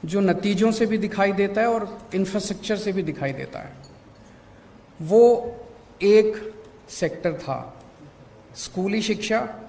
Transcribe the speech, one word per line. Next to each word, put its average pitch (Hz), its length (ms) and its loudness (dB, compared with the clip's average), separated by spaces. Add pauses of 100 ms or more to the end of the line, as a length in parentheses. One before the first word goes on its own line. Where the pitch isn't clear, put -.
जो 175 160 0
नतीजों 196 520 2
से 220 140 2
भी 214 120 0
दिखाई 202 340 0
देता 202 280 0
है 233 60 4
और 220 320 -2 (160)
infrastructure 190 640 -2
से 208 160 -4
भी 185 100 -2
दिखाई 143 300 -4
देता 135 260 -10
है। - 140 -12 (1300)
वो 185 220 6 (800)
एक 214 520 4 (360)
sector - 420 -4
था 135 280 -6 (960)
स्कूली 202 460 -4
शिक्षा 214 460 -2 (200)